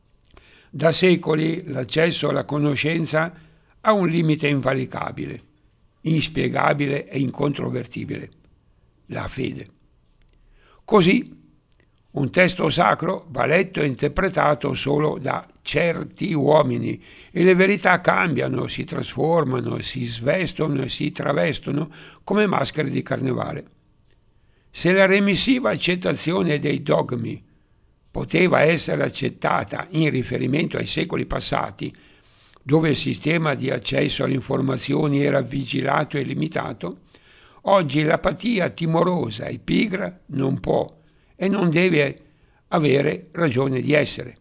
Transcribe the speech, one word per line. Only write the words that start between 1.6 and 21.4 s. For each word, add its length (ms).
l'accesso 600
alla 160
conoscenza 880
ha 120
un 160
limite 400
invalicabile, 920
inspiegabile 1040
e 120
incontrovertibile: 1080
la 220
fede. 380
Così, 520
un 200
testo 380
sacro 600
va 180
letto 340
e 60
interpretato 880
solo 440
da 280
certi 720
uomini 680
e 140
le 100
verità 460
cambiano, 680
si 180
trasformano, 960
si 240
svestono 800
e 60
si 240
travestono 800